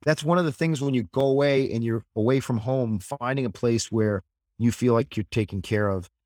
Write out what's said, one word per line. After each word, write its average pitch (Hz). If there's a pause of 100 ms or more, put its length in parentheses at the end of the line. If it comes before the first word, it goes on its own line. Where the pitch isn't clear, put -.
that's 151
one 170
of 180
the 151
things 160
when 139
you 120 (100)
go 135
away 139
and 117
you're 113 (100)
away 120
from 120
home, 117
finding 135
a 113
place 117
where 107 (360)
you 117
feel 120
like -
you're 107
taken 101
care 104
of 95 (160)